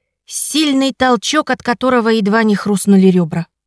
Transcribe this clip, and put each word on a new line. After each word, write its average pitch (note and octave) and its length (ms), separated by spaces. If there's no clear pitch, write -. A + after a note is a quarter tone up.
сильный C4+ 680
толчок, B3+ 580
от B3 120
которого B3 460
едва A3+ 340
не G#3+ 140
хрустнули G3 500
ребра. E3+ 400